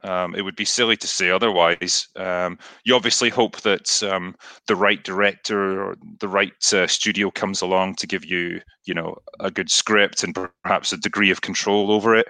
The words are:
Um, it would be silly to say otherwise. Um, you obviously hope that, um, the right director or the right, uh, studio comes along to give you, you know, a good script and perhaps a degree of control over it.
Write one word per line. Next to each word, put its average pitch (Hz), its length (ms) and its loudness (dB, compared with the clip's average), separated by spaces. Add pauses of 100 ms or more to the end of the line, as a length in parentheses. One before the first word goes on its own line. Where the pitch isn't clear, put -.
Um, 90 320 -4
it 95 60 -4
would 95 140 -6
be 104 100 -6
silly 113 320 0
to - 100 -10
say 92 220 -2
otherwise. 90 840 2
Um, 90 420 -4 (260)
you 123 120 4
obviously 117 340 2
hope 113 320 0
that, - 420 0
um, 95 320 -4 (320)
the 107 80 2
right 101 280 2
director 98 760 -2
or 95 140 -6 (240)
the 107 80 -6
right, 98 260 0 (200)
uh, 92 140 4
studio 98 440 0
comes 95 300 -4
along 95 340 0
to - 120 -8
give 92 180 -6
you, 87 360 -4 (240)
you 92 80 -6
know, 85 240 -6 (220)
a 95 120 -4
good 92 200 -4
script - 520 2
and 87 140 -4 (260)
perhaps - 300 0
a 95 40 -6
degree 98 340 0
of 90 100 0
control 101 500 0
over 107 240 4
it. 113 140 4